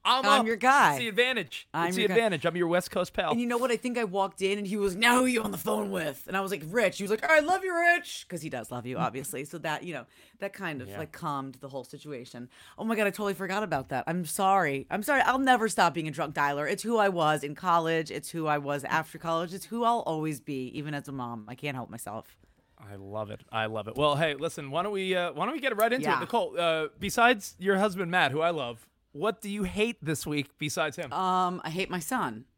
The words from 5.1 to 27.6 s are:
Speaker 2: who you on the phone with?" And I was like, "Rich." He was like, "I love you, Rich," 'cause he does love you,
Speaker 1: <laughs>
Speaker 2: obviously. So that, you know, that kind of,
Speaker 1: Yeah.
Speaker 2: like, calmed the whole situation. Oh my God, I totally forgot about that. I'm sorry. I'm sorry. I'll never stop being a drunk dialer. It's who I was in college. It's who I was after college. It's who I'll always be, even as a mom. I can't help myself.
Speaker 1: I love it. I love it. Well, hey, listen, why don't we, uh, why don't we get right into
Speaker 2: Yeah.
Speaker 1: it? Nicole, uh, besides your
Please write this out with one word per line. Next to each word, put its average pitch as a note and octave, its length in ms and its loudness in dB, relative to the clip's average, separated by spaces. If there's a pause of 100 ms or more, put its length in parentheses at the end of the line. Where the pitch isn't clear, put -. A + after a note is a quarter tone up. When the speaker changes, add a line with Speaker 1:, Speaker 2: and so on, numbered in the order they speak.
Speaker 2:
who B3+ 80 4
you B3 160 2
on G#3 80 -4
the F#3 80 -8
phone G#3 320 -2
with?" D#3+ 380 -4
And F#3 80 -4
I G3 60 0
was F#3+ 100 -4
like, E3 120 -6
"Rich." F#3 340 0
He F#3+ 40 -6
was G3 80 -4
like, A3 180 0
"I D#4 120 10
love F4+ 240 0
you, F#4 120 -2
Rich," E4+ 520 2
'cause E3+ 120 -8
he D#3 80 -10
does B2 220 -8
love B2 160 -8
you, B2+ 120 -6
Speaker 1:
<laughs> A#2 100 0
Speaker 2:
obviously. C3 360 -8
So E3 140 -12
that, D#3 240 -4
you E3+ 120 -10
know, B2 120 -10 (320)
that G3 140 -8
kind E3 280 -8
of, B2+ 80 -12
Speaker 1:
Yeah. G2+ 120 -10
Speaker 2:
like, D3+ 100 -8
calmed C#3 460 -6
the C#3 120 -16
whole C3 140 -10
situation. B2+ 680 -14 (300)
Oh - 60 -8
my A3 100 0
God, G#3+ 140 2
I - 20 2
totally G3+ 240 -2
forgot F#3+ 300 -2
about D3+ 240 -4
that. B2+ 180 -2
I'm F3 180 -2
sorry. E3+ 680 2
I'm G#3 100 -2
sorry. C4+ 200 2
I'll B3+ 180 4
never B3+ 280 4
stop F3+ 240 4
being D#3 140 -2
a D#3 60 -4
drunk D#3 240 -4
dialer. C#3+ 340 2
It's - 140 -2
who A3+ 140 2
I G3+ 100 6
was D#3 340 4
in D3 140 -6
college. E3 560 2
It's - 180 -8
who D#3+ 160 -4
I D3+ 120 2
was C#3+ 260 -4
after D#3+ 340 -2
college. E3 340 -2
It's F#3+ 120 -10
who A#3 180 -4
I'll A#3 240 2
always D#3 320 -2
be, C3 300 -6 (100)
even D3+ 160 -6
as C#3+ 140 -8
a C#3+ 40 -10
mom. A#2+ 360 -8
I B2 80 -12
can't C#3+ 180 -8
help B2+ 160 -8
myself. A2 460 -12 (420)
Speaker 1:
I G2+ 160 -16
love G2+ 380 -8
it. G#2+ 80 -12 (100)
I A2 160 -2
love G#2+ 220 -6
it. A2 80 -8
Well, D3 180 4
hey, D3+ 200 0
listen, D3 360 -8
why D#3+ 140 -2
don't G#3 80 -4
we, F#3+ 240 -2
uh, F3 160 0
why D3+ 140 -2
don't C4 80 -4
we D#4 60 -6
get B3+ 160 -2
right A3+ 160 4
into B3+ 140 0
Speaker 2:
Yeah. C#3+ 120 4
Speaker 1:
it? - 20 0
Nicole, F3+ 400 -2
uh, D#3+ 280 2 (120)
besides A3+ 580 4
your F#3+ 200 2